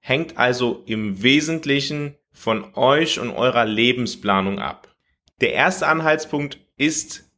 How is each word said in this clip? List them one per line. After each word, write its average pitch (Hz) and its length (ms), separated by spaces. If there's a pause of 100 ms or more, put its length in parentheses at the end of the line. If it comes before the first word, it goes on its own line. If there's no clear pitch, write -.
hängt 156 360
also 123 500
im 107 360
Wesentlichen 147 920 (160)
von - 420
euch 139 460
und 120 100
eurer 120 340
Lebensplanung 107 960
ab. - 340 (480)
Der 117 120
erste 170 340
Anhaltspunkt 156 720 (180)
ist - 600